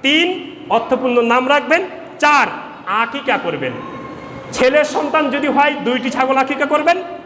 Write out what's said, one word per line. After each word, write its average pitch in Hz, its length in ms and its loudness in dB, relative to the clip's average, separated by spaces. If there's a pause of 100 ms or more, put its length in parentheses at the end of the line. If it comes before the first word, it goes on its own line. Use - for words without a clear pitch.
তিন, 330 540 0 (140)
অর্থপূর্ণ 240 520 2
নাম 247 280 2
রাখবেন। 285 320 2 (380)
চার, 294 280 4 (380)
আকিকা 233 520 0
করবেন। 143 340 -4 (800)
ছেলে 277 320 4
সন্তান 294 460 0
যদি 277 180 -2
হয় 285 260 4 (100)
দুইটি 240 260 0
ছাগল 262 280 2
আকিকা 269 280 0
করবেন 311 320 2 (280)